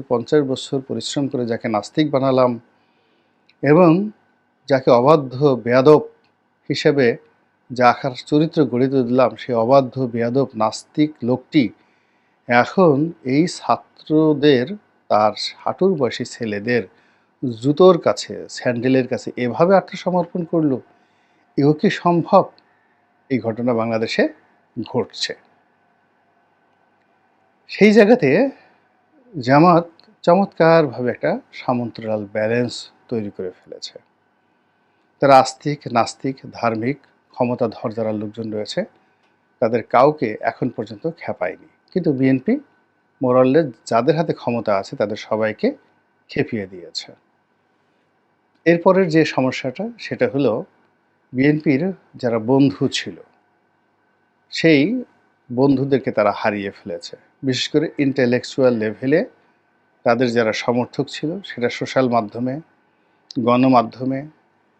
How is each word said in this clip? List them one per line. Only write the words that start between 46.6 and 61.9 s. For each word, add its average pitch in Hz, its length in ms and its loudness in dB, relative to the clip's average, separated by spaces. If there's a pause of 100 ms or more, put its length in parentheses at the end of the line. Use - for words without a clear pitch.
দিয়েছে। 85 380 -16 (1600)
এরপরের 180 480 2
যে 160 80 6 (120)
সমস্যাটা, 131 500 -4 (200)
সেটা 127 300 -2
হলো 135 180 0 (840)
বিএনপির 147 460 0 (400)
যারা 117 160 -2 (120)
বন্ধু 135 320 2 (160)
ছিল, 90 180 -10 (1400)
সেই 156 300 4 (680)
বন্ধুদেরকে 131 680 0
তারা 104 220 2
হারিয়ে 101 380 -4
ফেলেছে। - 360 -14 (340)
বিশেষ 123 240 -4
করে 156 140 0 (180)
ইন্টেলেকচুয়াল 127 800 0
লেভেলে 131 380 0 (840)
তাদের 120 320 2
যারা 110 160 2 (120)
সমর্থক 123 420 -2 (100)
ছিল, 151 140 -6 (200)
সেটা 120 180 -4 (100)
সোশ্যাল 131 280 -2 (100)